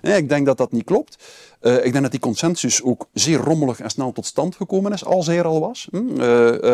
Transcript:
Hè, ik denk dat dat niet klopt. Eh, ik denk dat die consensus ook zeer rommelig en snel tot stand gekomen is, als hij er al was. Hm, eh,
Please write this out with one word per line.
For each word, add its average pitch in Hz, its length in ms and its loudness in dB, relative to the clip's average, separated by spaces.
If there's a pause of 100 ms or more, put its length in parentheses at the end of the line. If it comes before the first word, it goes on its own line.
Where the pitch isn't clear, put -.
Hè, 202 160 0
ik 151 120 0
denk 143 180 2
dat 131 120 2
dat 123 140 0
niet 117 120 -2
klopt. 240 340 -2 (420)
Eh, 123 140 2 (100)
ik 123 80 2
denk 139 100 2
dat 127 80 0
die 120 100 -6
consensus - 640 -2
ook 123 300 -2
zeer 156 260 0
rommelig 147 420 0
en 110 100 -10
snel - 220 -6
tot - 140 -10
stand 170 300 -4
gekomen 196 360 -2
is, 185 120 -8
als 180 220 2
hij 170 120 2
er 175 60 0
al 160 160 0
was. - 300 -8
Hm, 190 300 -4
eh, 120 420 4 (120)